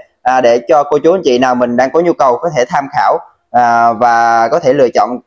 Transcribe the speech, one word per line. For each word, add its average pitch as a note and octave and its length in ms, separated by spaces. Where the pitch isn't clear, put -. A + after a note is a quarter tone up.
à, B2+ 180
để A#2+ 180
cho D3+ 140
cô D3 160
chú D#3+ 160
anh F#3+ 100
chị B2 140
nào B2+ 160
mình A#2+ 220
đang C3 140
có D#3+ 100
nhu F3 120
cầu B2+ 300
có E3+ 140
thể B2 120
tham C#3+ 280
khảo, B2 220
à, A#2 420
và A#2 560
có D3 100
thể C3 140
lựa C#3 160
chọn A#2 380